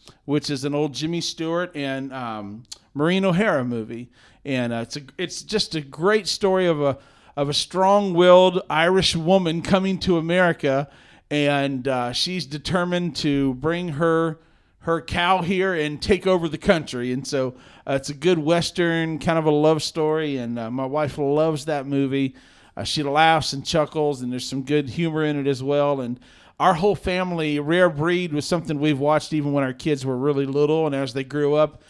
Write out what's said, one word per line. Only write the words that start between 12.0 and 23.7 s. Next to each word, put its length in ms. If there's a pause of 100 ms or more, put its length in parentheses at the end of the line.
she's 340
determined 720
to 380
bring 360
her 480 (460)
her 160
cow 420
here 320
and 260
take 260
over 220
the 100
country. 540
And 140
so, 280 (320)
uh, 80
it's 160
a 40
good 240
Western, 800
kind 200
of 80
a 40
love 320
story, 540
and, 220
uh, 120
my 160
wife 320
loves 480
that 200
movie. 480 (420)
Uh, 80
she 180
laughs 500
and 120
chuckles, 580